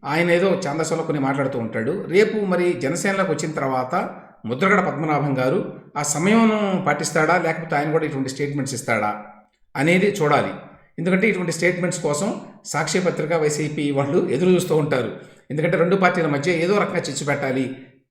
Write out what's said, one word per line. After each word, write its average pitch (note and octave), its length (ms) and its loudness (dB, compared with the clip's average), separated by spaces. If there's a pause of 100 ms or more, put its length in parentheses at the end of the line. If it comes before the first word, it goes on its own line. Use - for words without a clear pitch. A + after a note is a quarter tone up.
ఆయన E3 260 2
ఏదో F3 360 4
ఛాందసంలో D#3+ 360 -2
కొన్ని D3+ 200 -2
మాట్లాడుతూ C3+ 360 0
ఉంటాడు. A#2 480 -4
రేపు G#3 300 4
మరి F3+ 360 2
జనసేనలోకి F3 580 0
వచ్చిన D3+ 200 -2
తర్వాత C#3 580 -2 (360)
ముద్రగడ F3 340 2
పద్మనాభం D3 580 0
గారు C3+ 440 -2 (160)
ఆ D3 60 -2
సమయం G#3 460 4 (380)
పాటిస్తాడా, D#3 500 2
లేకపోతే E3 380 -2
ఆయన D3 160 0
కూడా D#3 140 2
ఇటువంటి C3+ 240 -4
స్టేట్మెంట్స్ C#3 460 -4
ఇస్తాడా G#2+ 500 -2 (500)
అనేది F3 300 4
చూడాలి. D3 480 2 (460)
ఎందుకంటే F#3 300 2
ఇటువంటి F3+ 220 -2
స్టేట్మెంట్స్ F3 500 -2
కోసం D#3+ 400 -2 (240)
సాక్షి D#3 340 -2
పత్రిక, D#3+ 340 -2
వైసీపీ D3+ 580 0
వాళ్ళు C#3+ 380 0
ఎదురు F3 200 2
చూస్తూ F3 260 4
ఉంటారు. C#3 360 0 (400)
ఎందుకంటే D#3 260 0
రెండు F3+ 180 4
పార్టీల F3+ 320 2
మధ్య D3 240 0
ఏదో F3 260 2
రకంగా F3+ 220 0
చిచ్చు C#3+ 260 -6
పెట్టాలి C3 520 -2 (340)